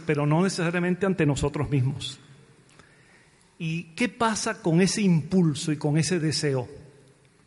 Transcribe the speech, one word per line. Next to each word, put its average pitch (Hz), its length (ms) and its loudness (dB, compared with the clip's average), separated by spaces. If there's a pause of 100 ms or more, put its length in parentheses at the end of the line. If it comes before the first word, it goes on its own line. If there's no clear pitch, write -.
pero 147 200 0
no 160 180 2
necesariamente 180 600 0
ante 185 200 2
nosotros 147 440 0
mismos. - 500 -2 (1400)
¿Y 165 380 -8
qué 247 120 0
pasa 226 540 -2
con 165 180 4
ese 190 220 2
impulso 165 680 2
y 147 40 -4
con 151 220 0
ese 170 220 0
deseo? 139 480 -2 (800)